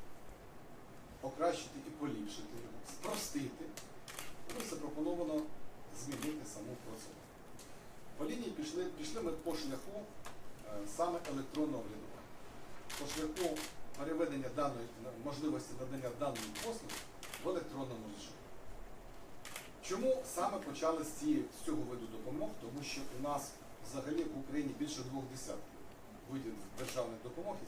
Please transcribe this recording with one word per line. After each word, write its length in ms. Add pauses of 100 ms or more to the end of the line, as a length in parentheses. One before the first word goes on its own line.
(1200)
покращити 680
і 40
поліпшити 720
його, 160 (100)
спростити, 760 (840)
було 220
запропоновано 720 (600)
змінити 500
саму 300
процедуру. 420 (920)
По 60
лінії 260
пішли, 340
пішли 380
ми 100
по 220
шляху, 460 (680)
е, 40 (260)
саме 220 (140)
електронного 500
врядування, 480 (680)
по 80
шляху 520 (400)
переведення 580
даної, 300 (380)
можливості 460 (100)
надання 380
даної 360
послуги 400 (500)
в 40
електронному 560 (100)
режимі. 220 (1500)
Чому 400 (120)
саме 240
почали 460
з 80
цієї, 320 (180)
з 40
цього 160
виду 300
допомог? 360 (120)
Тому 240
що 160 (200)
у 20
нас 280 (400)
взагалі 340
в 140
Україні 400
більше 240
двох 300
десятків 480 (520)
видів 200 (260)
державних 440
допомог 340 (120)